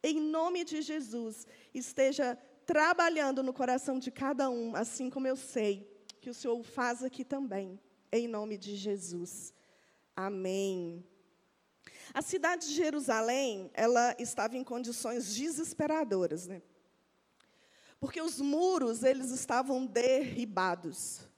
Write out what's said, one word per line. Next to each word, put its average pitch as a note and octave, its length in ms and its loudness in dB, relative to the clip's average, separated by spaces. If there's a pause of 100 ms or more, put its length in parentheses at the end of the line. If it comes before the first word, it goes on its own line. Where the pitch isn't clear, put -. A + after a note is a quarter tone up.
em D#4 200 2
nome D#4+ 420 2
de D#4 180 -4
Jesus, A#3 640 -6 (280)
esteja C4+ 640 2 (280)
trabalhando D#4 760 4
no C4 80 0
coração C4 480 0
de B3+ 100 -4
cada C4+ 400 0
um, A#3 240 -2
assim A#3+ 360 -2
como C4 180 -2
eu C4 80 2
sei G#3 500 -2 (360)
que B3 80 -10
o A#3+ 40 -10
Senhor A#3+ 240 -2
o A#3 60 -6
faz B3 400 -2
aqui C4 220 -4
também, G3 520 -4 (320)
em A#3 160 2
nome G#3+ 320 -4
de G3 200 -8
Jesus. F#3 760 -6 (600)
Amém. F#3 920 -2 (1080)
A C#4 80 -2
cidade E4 480 0
de D4 60 -4
Jerusalém, B3 960 2
ela A#3+ 440 4
estava A3+ 380 -4
em B3+ 80 -4
condições A#3+ 720 -4
desesperadoras, C4 1120 0
né? F3+ 140 -12 (1400)
Porque D4 220 -4
os E4 180 -2
muros, C#4+ 640 4
eles C4 280 4
estavam C4 540 0
derribados. G#3 1300 0 (180)